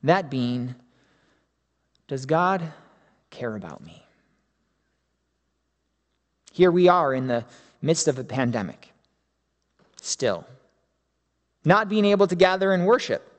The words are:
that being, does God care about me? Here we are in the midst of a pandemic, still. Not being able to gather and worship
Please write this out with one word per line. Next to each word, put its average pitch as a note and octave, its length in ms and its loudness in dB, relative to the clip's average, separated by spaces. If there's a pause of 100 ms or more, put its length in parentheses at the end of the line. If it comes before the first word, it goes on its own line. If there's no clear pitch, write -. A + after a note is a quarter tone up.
that D#3+ 280 0
being, B2 440 -4 (1300)
does C3+ 160 -8
God E3 480 0 (560)
care A#2 260 -10
about F2 300 -14
me? E2 220 -20 (2500)
Here F3+ 180 4
we F3 180 6
are E3+ 240 4
in C3 140 -4
the A#2 180 -2 (380)
midst D#3+ 260 0
of C3 100 0
a B2+ 60 -10
pandemic, A#2+ 680 -6 (1040)
still. G2+ 460 -4 (1200)
Not G3+ 240 2
being G#3 160 0
able G3+ 220 4
to F3+ 80 -4
gather F#3 360 2
and F3+ 140 0
worship - 520 -2